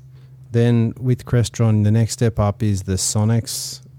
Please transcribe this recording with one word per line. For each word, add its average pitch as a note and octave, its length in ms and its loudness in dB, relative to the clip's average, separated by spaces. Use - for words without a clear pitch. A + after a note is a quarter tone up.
Then A#2 480 2
with B2 260 -2
Crestron, A2 600 2
the G#2 60 4
next A2+ 220 0
step A2+ 260 -2
up G#2 240 -2
is G2 200 0
the F#2+ 100 -4
Sonex - 880 -2